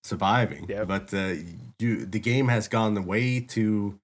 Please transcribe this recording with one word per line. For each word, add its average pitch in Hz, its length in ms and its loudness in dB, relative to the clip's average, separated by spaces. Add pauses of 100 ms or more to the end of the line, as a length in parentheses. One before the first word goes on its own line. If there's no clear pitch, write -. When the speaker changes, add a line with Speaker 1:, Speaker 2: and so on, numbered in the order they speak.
Speaker 1:
surviving. 95 640 0
Speaker 2:
Yep. 104 200 -2
Speaker 1:
But, 98 260 -2
uh, 95 200 0 (440)
you, 113 260 0
the 98 160 -4
game 127 280 2
has 113 200 2
gone 107 380 2
way 127 340 0
too 107 640 0